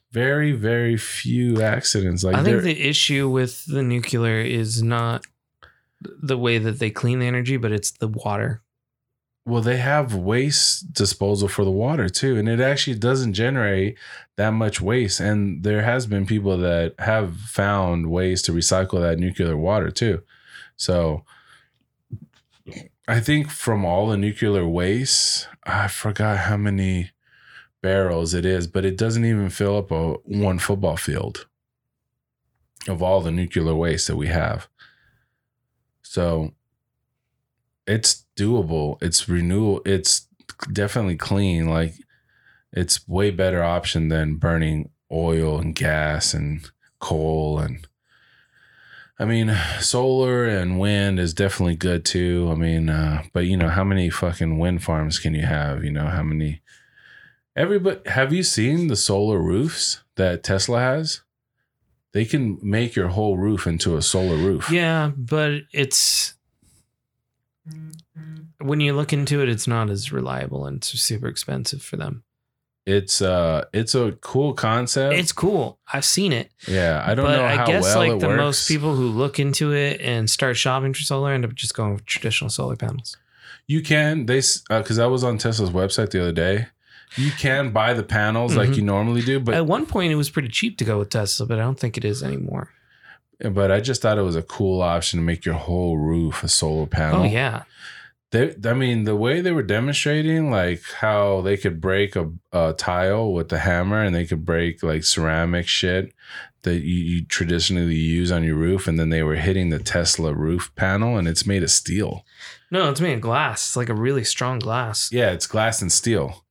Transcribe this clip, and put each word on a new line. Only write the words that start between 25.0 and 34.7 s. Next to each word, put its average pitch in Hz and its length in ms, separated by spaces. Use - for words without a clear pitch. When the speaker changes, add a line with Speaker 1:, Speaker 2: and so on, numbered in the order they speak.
Speaker 1:
I 101 240
forgot 104 500
how 98 200
many 95 520
barrels 90 520
it 87 120
is, 90 220
but 95 180
it 95 120
doesn't 113 280
even 104 240
fill 101 280
up 101 140
a 80 220
one 101 340
football 95 360
field - 520
of 87 140
all 92 200
the 82 100
nuclear 85 420
waste 80 340
that 80 80
we 76 120
have. 82 400